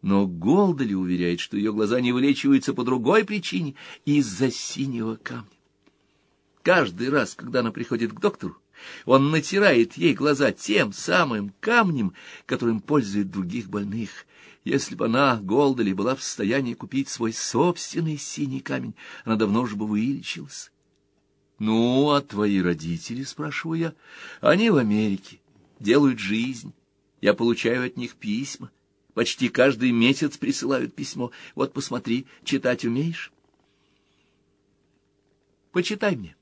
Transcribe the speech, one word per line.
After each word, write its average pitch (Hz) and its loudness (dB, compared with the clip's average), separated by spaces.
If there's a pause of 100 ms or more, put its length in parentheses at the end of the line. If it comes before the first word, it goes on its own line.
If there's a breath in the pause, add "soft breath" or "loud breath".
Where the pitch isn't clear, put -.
Но 101 2
Голдали 127 2
уверяет, 90 0
что - -6
ее 104 0
глаза 107 2
не 123 0
вылечиваются 135 2
по 127 -2
другой 131 2
причине — 185 -4 (300 loud breath)
из-за 131 2
синего 117 -6
камня. 117 -12 (1200)
Каждый 127 2
раз, 135 0
когда 120 -4
она 113 -2
приходит 113 -4
к 107 -16
доктору, 196 -2 (480 loud breath)
он 135 6
натирает 160 4
ей 160 2
глаза 135 2
тем 156 0
самым 120 0
камнем, 175 2 (340 loud breath)
которым 117 0
пользует 104 0
других 95 -6
больных. 101 -6 (380 loud breath)
Если 139 -2
бы - -2
она, 123 2
Голдали, 110 2
была 104 0
в - -14
состоянии 117 -2
купить 135 -6
свой 113 -4
собственный 160 -2
синий 135 -6
камень, 127 -6 (280 loud breath)
она 113 0
давно 107 2
уже 110 -4
бы 104 -4
вылечилась. - -4 (880)
"Ну, 120 4
а 143 4
твои 104 0
родители?" — 85 -2
спрашиваю 156 -6
я. 165 -2 (460 loud breath)
"Они 208 4
в 165 6
Америке, 107 0 (400)
делают 127 4
жизнь. 110 -4 (480)
Я 101 4
получаю 117 0
от 127 -8
них 123 -10
письма. 113 -6 (420)
Почти 120 -2
каждый 123 2
месяц 131 2
присылают 123 -2
письмо. 127 -8 (220 loud breath)
Вот 135 -4
посмотри, 120 -4 (180 soft breath)
читать 127 -2
умеешь?" 147 -4 (2500)
"Почитай 202 -2
мне". 92 -14